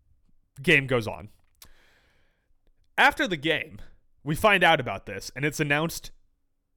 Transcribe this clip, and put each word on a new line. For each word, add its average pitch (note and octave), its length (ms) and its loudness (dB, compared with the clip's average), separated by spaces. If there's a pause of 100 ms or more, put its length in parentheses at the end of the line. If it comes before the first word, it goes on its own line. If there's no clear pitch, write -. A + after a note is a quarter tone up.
(600)
Game C#3 260 2
goes A#2+ 200 0
on. F2 220 -10 (1700)
After C#4+ 300 4
the F3+ 100 -4
game, C3 420 -4 (440)
we D3+ 120 -4
find G3+ 280 4
out E3 160 6
about A2 260 -8
this, G2 300 -12
and C3 100 -4
it's D3+ 140 -4
announced D3+ 520 -2 (640)